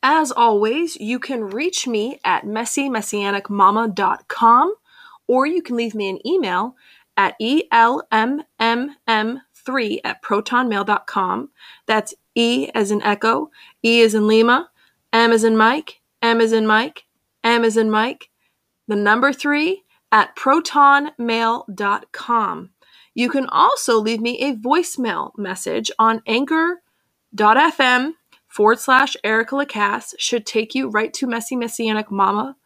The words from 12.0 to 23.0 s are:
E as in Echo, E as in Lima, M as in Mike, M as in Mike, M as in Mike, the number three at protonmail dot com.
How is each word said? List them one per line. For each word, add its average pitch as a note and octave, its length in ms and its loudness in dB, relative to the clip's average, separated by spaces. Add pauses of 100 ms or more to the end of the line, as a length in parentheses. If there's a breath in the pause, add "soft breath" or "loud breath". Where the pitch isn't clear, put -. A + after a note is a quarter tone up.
E A#3+ 400 0
as G#3 160 -2
in G#3 100 0
Echo, A3+ 500 -2 (320 soft breath)
E A#3 200 4
as A3 120 4
in G#3+ 140 2
Lima, A#3 400 4 (420)
M A#3 220 4
as A3 100 4
in A3 140 4
Mike, A#3 460 0 (180)
M A#3 220 2
as A3+ 100 2
in A3 140 2
Mike, A3 400 0 (360)
M A#3 220 2
as A3 140 2
in A3 120 2
Mike, G#3+ 380 -2 (580)
the G#3 100 -4
number A3 360 2
three D4 520 -2 (280)
at A3 240 2
protonmail C#4 1300 2 (100)
dot G3+ 380 -4
com. F#3 600 -4 (420 soft breath)